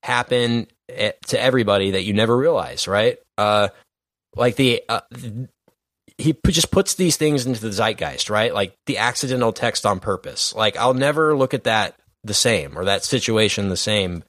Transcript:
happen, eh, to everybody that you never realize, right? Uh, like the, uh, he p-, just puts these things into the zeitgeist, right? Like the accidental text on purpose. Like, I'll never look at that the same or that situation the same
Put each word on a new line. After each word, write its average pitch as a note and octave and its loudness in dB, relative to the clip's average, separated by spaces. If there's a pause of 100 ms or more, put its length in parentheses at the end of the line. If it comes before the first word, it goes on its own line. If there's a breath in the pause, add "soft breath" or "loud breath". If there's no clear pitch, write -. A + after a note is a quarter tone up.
happen, A#2+ 0 (200)
eh, - -4 (160)
to B2+ -2
everybody G#2 2
that F#2+ 0
you G2+ -2
never A2+ 2
realize, C3 -2
right? G#2+ 2 (200)
Uh, G#2 2 (640 soft breath)
like A#2+ 0
the, B2+ 2
uh, A2+ -2 (1160)
he D#3 2
p-, D3+ 0
just D#3 0
puts F#3+ 2
these F3+ 0
things D3 0
into B2 -2
the A2 -6
zeitgeist, G2+ -2
right? G#2+ 2
Like G2+ -2 (120)
the C3 -4
accidental A#2+ 0
text - -2
on G2 0
purpose. - -6
Like, G#2+ 0
I'll B2+ 2
never D3 2
look C3+ 0
at B2 -4
that G#2+ 0 (280)
the G#2 -6
same D#2+ 0
or F2+ -4
that G2 0
situation G#2 0
the F#2 -2
same F#2 -2